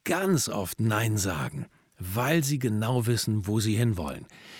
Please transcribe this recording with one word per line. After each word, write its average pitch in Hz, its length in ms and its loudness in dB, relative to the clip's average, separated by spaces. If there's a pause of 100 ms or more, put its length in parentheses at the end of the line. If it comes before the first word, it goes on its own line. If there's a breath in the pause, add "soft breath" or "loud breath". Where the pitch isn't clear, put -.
ganz 190 460 2
oft - 300 -4
Nein 110 380 2
sagen, 80 480 -4 (320 soft breath)
weil 123 460 0
sie 139 160 0
genau 113 480 2
wissen, 107 380 0
wo 107 140 2
sie 107 160 2
hinwollen. 92 500 0 (340 loud breath)